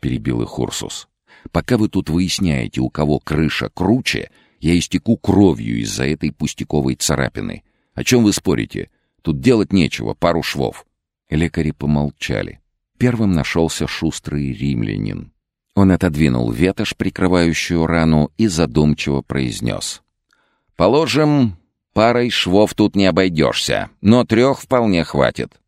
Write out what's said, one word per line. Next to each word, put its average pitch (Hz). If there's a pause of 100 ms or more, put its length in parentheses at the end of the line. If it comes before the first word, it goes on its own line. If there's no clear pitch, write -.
перебил 62
их -
Урсус, - (440)
«пока 104
вы 107
тут 92
выясняете, 78
у 62
кого 73
крыша 76
круче, - (300)
я 85
истеку -
кровью 71
из-за 55
этой 76
пустяковой -
царапины. 53 (280)
О -
чем 120
вы 101
спорите? 57 (320)
Тут 73
делать 110
нечего, 65
пару 85
швов». - (420)
Лекари 78
помолчали. 71 (360)
Первым 113
нашелся 82
шустрый 71
римлянин. 52 (420)
Он 98
отодвинул 73
ветошь, 90
прикрывающую 87
рану, 80
и 113
задумчиво 76
произнес: 57 (760)
«Положим, 131 (340)
парой 117
швов 101
тут -
не 98
обойдешься, 78 (100)
но 113
трех 123
вполне 107
хватит». 64